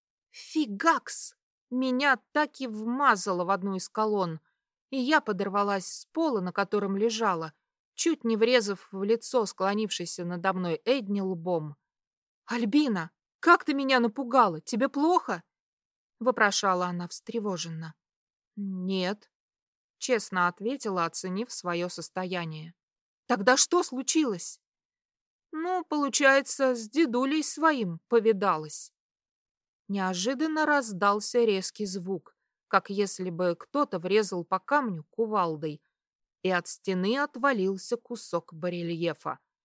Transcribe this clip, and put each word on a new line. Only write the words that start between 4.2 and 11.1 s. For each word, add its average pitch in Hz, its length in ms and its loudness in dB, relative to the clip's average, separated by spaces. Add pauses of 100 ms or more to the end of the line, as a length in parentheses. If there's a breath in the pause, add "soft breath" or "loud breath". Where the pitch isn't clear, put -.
и 269 80 -8
я 277 240 2
подорвалась 202 680 -2
с - 200 -8
пола, 302 340 -2
на 180 120 -4
котором 196 440 -2
лежала, 202 560 0 (420)
чуть - 300 -2
не 226 140 2
врезав 220 520 2
в 190 120 -8
лицо 226 420 0
склонившейся 190 800 -2
надо 175 300 -2
мной 175 320 -2
Эдни 208 340 0